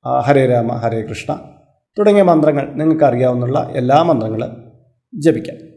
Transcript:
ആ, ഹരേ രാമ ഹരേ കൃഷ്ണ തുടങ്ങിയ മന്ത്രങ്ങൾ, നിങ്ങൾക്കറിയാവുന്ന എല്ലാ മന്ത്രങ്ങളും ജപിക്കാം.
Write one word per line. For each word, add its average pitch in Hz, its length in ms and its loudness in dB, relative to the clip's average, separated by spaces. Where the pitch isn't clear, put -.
ആ, 127 100 -2
ഹരേ 139 260 4
രാമ 120 320 -2
ഹരേ 113 160 -2
കൃഷ്ണ - 200 -12
തുടങ്ങിയ 202 340 4
മന്ത്രങ്ങൾ, 151 360 2
നിങ്ങൾക്കറിയാവുന്ന 131 800 0
എല്ലാ 135 260 4
മന്ത്രങ്ങളും 110 420 -2
ജപിക്കാം. 123 340 -2